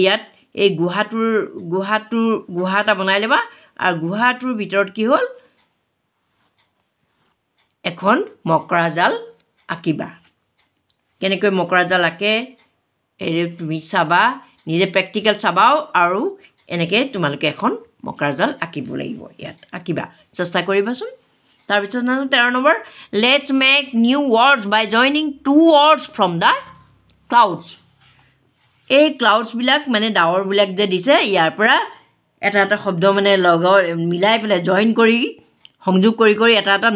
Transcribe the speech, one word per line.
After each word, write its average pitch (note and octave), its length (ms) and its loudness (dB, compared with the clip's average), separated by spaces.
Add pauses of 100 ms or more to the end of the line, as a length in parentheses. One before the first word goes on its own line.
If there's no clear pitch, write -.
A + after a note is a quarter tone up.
ইয়াত G3+ 200 0 (380)
এই G3+ 80 4 (100)
গুহাটোৰ, G#3+ 520 -2 (400)
গুহাটোৰ, G#3+ 580 -2 (260)
গুহা F#3 260 -2
এটা G#3+ 180 0
বনাই F#3+ 240 0
ল'বা, C4 160 0 (440)
আৰু F3 200 0
গুহাটোৰ B3 580 -2
ভিতৰত G3 340 -2
কি A3 160 -4
হ'ল, B4 140 0 (2750)
এখন F#3+ 260 0 (320)
মকৰা E3 360 0 (120)
জাল A3 160 2 (600)
আঁকিবা। D#3+ 360 -6 (1080)
কেনেকৈ F#3+ 300 -2 (100)
মকৰা F3+ 320 0
জাল F3+ 200 2
আঁকে, G3+ 220 -2 (840)
এই E3+ 140 -4 (260)
তুমি D#3+ 180 -6 (140)
চাবা, F3 300 2 (460)
নিজে E3+ 260 0
প্ৰেক্টিকেল G3+ 500 -2
চাবাও, G#3 320 2 (260)
আৰু F3+ 180 0 (540)
এনেকৈ F3 280 0 (120)
তোমালোকে D3+ 340 -2
এখন G3+ 240 -2 (340)
মকৰা - 340 -4
জাল A#3+ 120 0 (140)
আঁকিব D3 220 -10 (140)
লাগিব। - 200 -10 (200)
ইয়াত - 160 -16 (200)
আঁকিবা, E3+ 260 -6 (340)
চেষ্টা F3 220 -4 (100)
কৰিবাচোন। A#3 400 -2 (600)
তাৰপিছত G3+ 380 -2
নাজানো C4+ 260 -2
তেৰ A#3+ 220 4
নম্বৰ, C#4 200 2 (380)
লেটছ C4 340 0 (160)
মেক C4+ 200 2 (220)
নিউ C4 140 2 (180)
ৱৰ্ডছ B3+ 260 4 (100)
বাই A3 100 2 (120)
জইনিং C#4+ 300 2 (200)
টু C#4 100 2 (220)
ৱৰ্ডছ D4 260 4 (120)
ফ্ৰম F#3 180 0 (100)
দ্য C4+ 100 4 (760)
ক্লাউডছ। G#3 360 2 (1200)
এই D4 160 6 (140)
ক্লাউডছবিলাক, A#3+ 640 0 (120)
মানে, A3 140 0 (100)
ডাৱৰবিলাক F#3+ 520 2 (100)
যে G#3 140 0
দিছে, G#3+ 220 2 (160)
ইয়াৰ D#3+ 260 2
পৰা A#3+ 200 4 (640)
এটা G3+ 240 0
এটা G#3 200 0
শব্দ, F3+ 180 -2 (140)
মানে, G3+ 200 2
লগাই, F3+ 440 4 (300)
মিলাই F#3+ 300 2
পেলাই, G3+ 180 0 (100)
জইন G3+ 200 2 (100)
কৰি, A3+ 200 4 (640)
সংযোগ F#3+ 360 4
কৰি G#3 200 6
কৰি A#3 200 4
এটা G3 180 0
এটা A#3 160 0